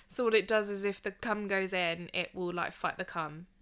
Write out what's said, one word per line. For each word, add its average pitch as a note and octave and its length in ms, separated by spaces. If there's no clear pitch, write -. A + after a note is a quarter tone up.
So - 180
what A3 100
it G#3 140
does G#3+ 220
is G3+ 140
if G3+ 180
the G3+ 100
cum G#3 360
goes F#3+ 240
in, F3 400
it F3+ 220
will, F3 180
like, F3 200
fight - 260
the F#3 60
cum D#3+ 420